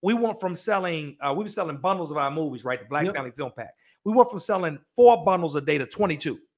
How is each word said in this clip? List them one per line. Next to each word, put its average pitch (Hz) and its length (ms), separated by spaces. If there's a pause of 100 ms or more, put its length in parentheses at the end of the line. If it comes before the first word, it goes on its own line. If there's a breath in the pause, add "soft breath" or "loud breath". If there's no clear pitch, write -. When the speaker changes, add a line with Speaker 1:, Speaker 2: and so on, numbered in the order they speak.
Speaker 1:
We 202 120
went 226 260
from 180 160
selling, 175 640
uh, 139 160
we 202 80
were 208 60
selling 165 280
bundles 175 340
of 151 60
our 139 140
movies, 147 320
right? 127 160
The 101 60
Black 143 200
Speaker 2:
Yep. 190 100
Speaker 1:
Family 131 160
Film 131 240
Pack. 110 180 (320 soft breath)
We 208 80
went 240 160
from 202 100
selling 175 400 (160)
four 233 300
bundles 170 320
a 143 40
day 147 180
to 131 60
twenty-two. 156 540 (180)